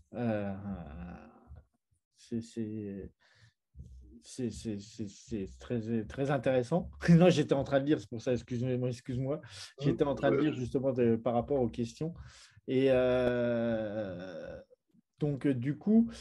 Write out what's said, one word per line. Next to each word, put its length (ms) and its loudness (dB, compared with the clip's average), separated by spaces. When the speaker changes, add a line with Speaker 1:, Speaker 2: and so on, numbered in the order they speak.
Speaker 1:
euh, 380 -2
c'est, 240 -8
c'est, 680 -8
c'est, 280 -6
c'est, 280 -8
c'est, 280 -12
c'est 420 -10
très, 460 -4
très 260 -4
intéressant. 580 0
<laughs> 80 2
Non, 200 10
j'étais 240 4
en 100 0
train 160 2
de 60 -2
lire, 140 2
c'est 100 -14
pour 120 -8
ça, 120 0
excuse-moi, 560 -2
excuse-moi. 520 -4
J'étais 240 2
en 120 0
train 160 2
de 60 4
Speaker 2:
Ouais. 60 2
Speaker 1:
lire 100 2
justement 380 -2
de, 240 4
par 180 0
rapport 280 2
aux 80 2
questions. 440 -6
Et, 220 4
euh, 1700 0
donc, 240 -2
euh, 80 4
du 240 -4
coup, 320 4